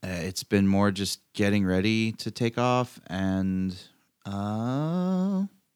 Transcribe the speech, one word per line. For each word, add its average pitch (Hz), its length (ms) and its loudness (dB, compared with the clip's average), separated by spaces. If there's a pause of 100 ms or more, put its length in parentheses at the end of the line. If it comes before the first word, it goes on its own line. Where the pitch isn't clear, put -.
uh, 92 60 -8
it's 90 340 -6
been 98 240 2
more 98 240 4
just 95 300 -4 (120)
getting 104 320 2
ready 110 460 2
to 110 220 -10
take 117 260 -2
off 123 480 0
and, 95 720 -2 (640)
uh, 175 1000 0 (320)